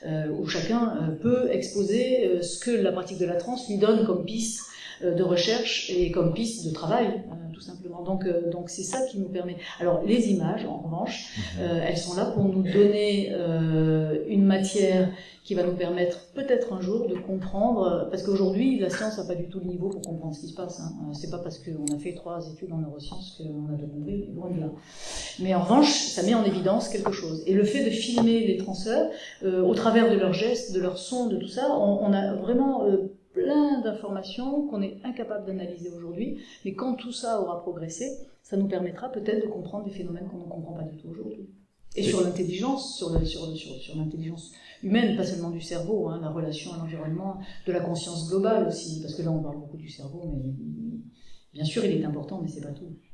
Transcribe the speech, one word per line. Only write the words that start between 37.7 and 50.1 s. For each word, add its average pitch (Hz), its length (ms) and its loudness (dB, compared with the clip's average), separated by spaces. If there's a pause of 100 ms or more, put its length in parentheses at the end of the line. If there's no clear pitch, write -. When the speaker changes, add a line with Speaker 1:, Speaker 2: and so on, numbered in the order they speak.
Speaker 1:
ça - 160 -2
nous 196 100 4
permettra 185 440 -4
peut-être 214 340 0
de 214 40 -4
comprendre 202 360 -8
des 196 60 -8
phénomènes 170 360 -8
qu'on 180 120 -10
ne 165 100 -12
comprend 165 240 -10
pas 160 100 -8
du 156 140 -10
tout - 120 -16
aujourd'hui. 208 380 -12 (480)
Et - 60 -2
Speaker 2:
Oui. - 80 2
Speaker 1:
sur 185 120 2
l'intelligence, 180 760 -2
sur 170 200 -6
le, 160 80 2
sur, 160 200 -6 (100)
sur, - 200 -12
sur - 200 -12
l'intelligence 160 580 -8 (300)
humaine, 208 340 4
pas 185 80 0
seulement 170 240 -4
du 170 120 -6
cerveau, 175 480 -2
hein, 170 120 -6
la 156 80 -4
relation 156 440 -6
à 165 40 -8
l'environnement, 165 640 -6 (260)
de 190 60 -2
la 175 80 0
conscience 170 500 -4
globale 196 380 4
aussi, 160 340 -6
parce 156 140 -8
que 170 80 -6
là 160 80 0
on 160 100 0
parle 147 160 -6
beaucoup 151 200 -14
du 156 120 -14
cerveau, 139 320 -14 (140)